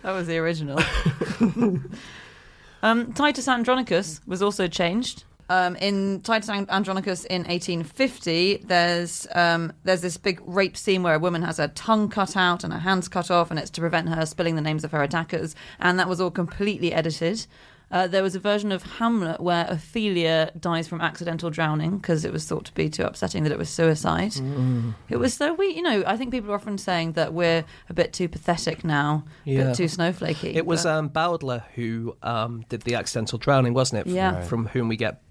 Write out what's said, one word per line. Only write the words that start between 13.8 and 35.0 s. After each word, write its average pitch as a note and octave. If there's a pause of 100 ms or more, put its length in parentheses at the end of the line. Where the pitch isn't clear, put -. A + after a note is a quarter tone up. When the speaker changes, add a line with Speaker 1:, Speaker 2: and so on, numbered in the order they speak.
Speaker 1:
prevent E3
her D#3+
spilling E3
the D#3
names D#3
of D3+
her D3+
attackers. D#3+ (240)
And F3+
that F3+
was F3+
all F3+
completely F3
edited. E3 (460)
Uh, F#3
there F#3+
was F#3+
a F#3+
version G#3
of F#3 (160)
Hamlet A3
where E3+
Ophelia E3 (100)
dies E3
from E3
accidental E3+
drowning D#3
'cause D#3+
it -
was D#3
thought -
to -
be D#3+
too E3
upsetting -
that D3+
it -
was D#3
suicide. E3
Speaker 2:
Mm. B2+ (120)
Speaker 1:
It A#3
was A#3+
so D4+
weak. F4+
You E4
know, A3
I G3+
think B3
people G#3+
are G3+
often G3+
saying E3+
that D#3
we're E3 (240)
a F3
bit E3
too F3+
pathetic E3
now, D3+ (220)
a C#3+
Speaker 2:
Yeah. C3+
Speaker 1:
bit B2+
too F3+
snowflakey, E3
Speaker 2:
It D#3+
was, E3+
Speaker 1:
but F3
Speaker 2:
um, D3+
Bowdler D#3 (140)
who, A2+
um, A#2
did A2+
the A#2+
accidental A2+
drowning, B2+
wasn't B2+
it? -
From, F3+
Speaker 1:
Yeah. F#3
Speaker 3:
Right. F2+
Speaker 2:
from A2+
whom A#2
we A2+
get A2